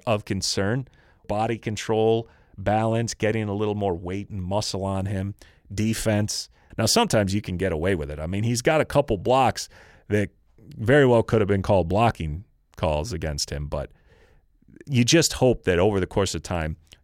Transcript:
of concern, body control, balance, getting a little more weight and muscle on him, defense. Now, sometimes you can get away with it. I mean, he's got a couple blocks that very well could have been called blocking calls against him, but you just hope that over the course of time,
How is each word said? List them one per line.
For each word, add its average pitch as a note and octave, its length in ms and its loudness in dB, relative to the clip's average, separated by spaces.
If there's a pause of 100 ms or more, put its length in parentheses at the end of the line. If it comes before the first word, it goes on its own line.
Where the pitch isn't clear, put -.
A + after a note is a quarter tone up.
of G#2 200 -2
concern, G#2 640 -2 (400)
body A2 300 -2
control, A2+ 720 0 (280)
balance, A2 560 0
getting A2 360 -2
a G2 40 -4
little G#2 200 -2
more G2+ 220 -2
weight F#2+ 340 -8
and G2 140 -8
muscle G2 400 -4
on G2 240 -2
him, G2 260 -4 (400)
defense. G#2+ 760 -2 (280)
Now, - 80 -2
sometimes A2 480 2
you G#2 80 0
can F#2 160 -6
get F#2 140 0
away E2+ 240 0
with D2 160 -6
it. D2 80 -10
I D#2 80 -8
mean, G2 160 -4
he's A#2 180 -2
got D#3 200 2
a - 40 0
couple C#3 320 0
blocks A#2 500 2 (420)
that G#2 200 0 (480)
very C#3 300 4
well A#2 160 6
could A2+ 180 2
have F#2+ 60 0
been G2 160 0
called F#2 240 2
blocking F#2 560 0 (340)
calls D#2 340 -2
against D#2 380 -6
him, D2 180 -8
but D2 240 -8 (920)
you B2 180 2
just D3+ 300 4
hope B2+ 300 2
that F2+ 160 4
over G2+ 200 4
the F2+ 80 0
course G2 280 -2
of D#2+ 80 -8
time, D#2+ 340 -4 (260)